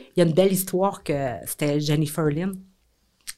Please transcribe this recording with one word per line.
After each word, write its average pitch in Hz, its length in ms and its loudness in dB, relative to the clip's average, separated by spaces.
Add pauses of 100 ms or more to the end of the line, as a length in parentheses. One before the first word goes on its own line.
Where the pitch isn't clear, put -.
(160)
Il - 40 2
y - 20 8
a 170 60 6
une 156 80 2
belle 190 180 4
histoire 185 500 0
que 139 300 -2 (140)
c'était 147 320 0
Jennifer 151 460 0
Lynn. 165 280 -2 (840)